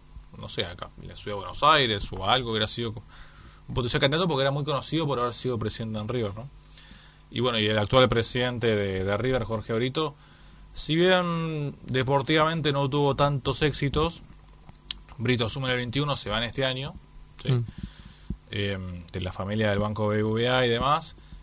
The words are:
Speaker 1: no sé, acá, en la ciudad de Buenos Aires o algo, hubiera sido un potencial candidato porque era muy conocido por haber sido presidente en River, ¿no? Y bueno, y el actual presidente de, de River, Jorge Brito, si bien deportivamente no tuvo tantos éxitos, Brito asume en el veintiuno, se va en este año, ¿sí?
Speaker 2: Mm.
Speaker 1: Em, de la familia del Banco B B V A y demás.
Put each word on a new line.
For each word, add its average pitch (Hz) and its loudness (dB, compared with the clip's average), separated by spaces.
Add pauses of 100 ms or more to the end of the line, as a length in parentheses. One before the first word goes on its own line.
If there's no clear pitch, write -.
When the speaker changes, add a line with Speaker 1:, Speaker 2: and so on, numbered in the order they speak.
(380)
Speaker 1:
no 104 -14
sé, 110 -4
acá, 90 -10 (120)
en 90 -14
la 90 -14
ciudad 104 -8
de 95 -8
Buenos 90 -6
Aires 135 4
o 95 -8
algo, 120 2
hubiera 107 0
sido 117 -4 (760)
un 120 -10
potencial 131 0
candidato 143 2
porque 135 0
era 139 2
muy 147 -2
conocido 151 -2
por 135 0
haber 120 0
sido 123 -4
presidente 107 -4
en 107 -6
River, 113 -2
¿no? 120 -14 (840)
Y - -4
bueno, 117 2
y 107 4
el 107 2
actual 123 6
presidente 120 2
de, 98 0
de 101 2
River, 123 0
Jorge 110 -4
Brito, 131 -2 (580)
si - -2
bien 165 2 (100)
deportivamente 143 2
no 139 0
tuvo 143 2
tantos 143 0
éxitos, 151 0 (960)
Brito 117 2
asume 131 -4
en 127 0
el 127 0
veintiuno, 135 -2
se - -8
va 104 0
en 117 0
este 131 -2
año, 131 -4 (480)
¿sí? 131 -2
Speaker 2:
Mm. 120 2 (920)
Speaker 1:
Em, 92 -4
de 92 -6
la 90 -4
familia 104 0
del 101 2
Banco 107 0
B 107 2
B 107 2
V 110 2
A 127 4
y 120 2
demás. 135 0 (280)